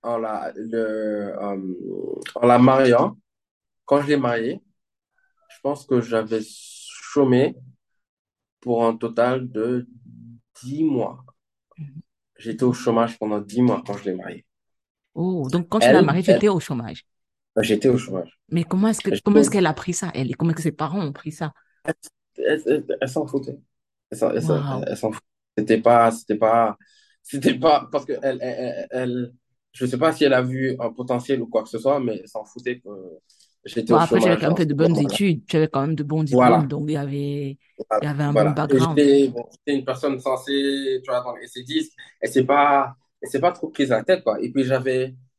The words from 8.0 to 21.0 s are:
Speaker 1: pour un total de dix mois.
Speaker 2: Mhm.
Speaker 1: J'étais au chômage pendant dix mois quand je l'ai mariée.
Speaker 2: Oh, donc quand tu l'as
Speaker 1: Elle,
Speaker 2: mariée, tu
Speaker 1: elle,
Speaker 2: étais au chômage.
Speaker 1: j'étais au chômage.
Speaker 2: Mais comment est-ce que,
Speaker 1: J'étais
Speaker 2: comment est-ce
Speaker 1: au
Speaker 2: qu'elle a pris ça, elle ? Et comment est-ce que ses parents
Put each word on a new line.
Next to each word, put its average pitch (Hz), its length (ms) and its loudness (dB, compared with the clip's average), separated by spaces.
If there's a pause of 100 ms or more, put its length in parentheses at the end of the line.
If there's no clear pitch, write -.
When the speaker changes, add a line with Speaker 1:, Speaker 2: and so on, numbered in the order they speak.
Speaker 1:
pour 117 240 0
un 113 120 0
total 123 520 -2
de 123 380 -4 (760)
dix 139 220 -6
mois. 120 400 -2 (540)
Speaker 2:
Mhm. 151 80 -12 (500)
Speaker 1:
J'étais 113 280 -4
au 123 80 4
chômage 117 460 0
pendant 107 220 -4
dix 104 220 -2
mois 110 240 2
quand 101 80 -8
je 98 100 -12
l'ai 95 100 -4
mariée. 90 300 -14 (680)
Speaker 2:
Oh, 170 360 -4
donc 170 180 -2
quand 214 100 -2
tu 226 80 4
l'as - 140 8
Speaker 1:
Elle, 185 40 6
Speaker 2:
mariée, 156 180 2
tu - 80 2
Speaker 1:
elle, - 60 8
Speaker 2:
étais 208 120 2
au 190 120 2
chômage. 117 460 -8 (560)
Speaker 1:
j'étais 107 260 2
au 123 100 4
chômage. 95 400 -8 (120)
Speaker 2:
Mais 165 140 0
comment 190 240 2
est-ce 220 120 -2
que, 196 100 -4
Speaker 1:
J'étais 202 120 -2
Speaker 2:
comment 208 160 6
est-ce 214 100 6
Speaker 1:
au - 40 -2
Speaker 2:
qu'elle 190 140 2
a 156 60 0
pris - 220 -6
ça, - 200 -6
elle ? 131 160 -4
Et - 40 -6
comment 165 160 0
est-ce 160 60 -2
que 160 60 -10
ses 156 100 0
parents 160 280 -6